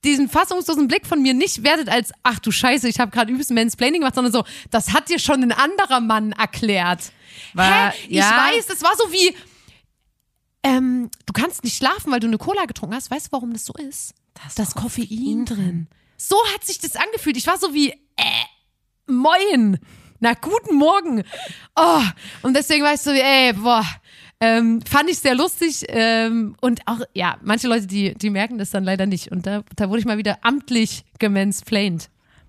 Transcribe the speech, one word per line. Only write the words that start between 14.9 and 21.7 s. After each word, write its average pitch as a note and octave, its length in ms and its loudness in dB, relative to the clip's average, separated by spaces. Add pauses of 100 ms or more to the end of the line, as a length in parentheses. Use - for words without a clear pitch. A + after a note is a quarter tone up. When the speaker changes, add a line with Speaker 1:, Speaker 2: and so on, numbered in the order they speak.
Speaker 1:
Koffein A3+ 380 -4
Speaker 2:
drin. A#3 120 -6
Speaker 1:
drin. F3 300 -4 (300)
So - 180 -2 (180)
hat G4+ 120 -8
sich - 140 -8
das - 160 -8
angefühlt. E4 420 -2
Ich B3+ 100 -4
war F4+ 100 0
so F4 160 -4
wie, C#4+ 180 2
„Äh, - 540 -4 (640)
moin. C#4 720 4 (400)
Na, A#3 140 2
guten G#4 420 -2
Morgen.“ D#4 480 2 (520)